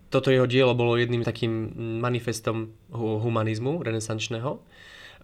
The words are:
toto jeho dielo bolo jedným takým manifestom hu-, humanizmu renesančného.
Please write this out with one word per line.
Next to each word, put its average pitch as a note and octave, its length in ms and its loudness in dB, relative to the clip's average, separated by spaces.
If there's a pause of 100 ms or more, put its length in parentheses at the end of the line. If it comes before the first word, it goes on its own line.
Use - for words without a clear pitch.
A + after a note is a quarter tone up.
toto C3+ 240 2
jeho B2+ 160 6
dielo B2 300 6
bolo A#2+ 180 4
jedným A#2+ 320 0
takým A2+ 480 -4 (240)
manifestom A#2 720 -2 (220)
hu-, A2 260 -2
humanizmu A2+ 640 0
renesančného. A2+ 800 -4 (600)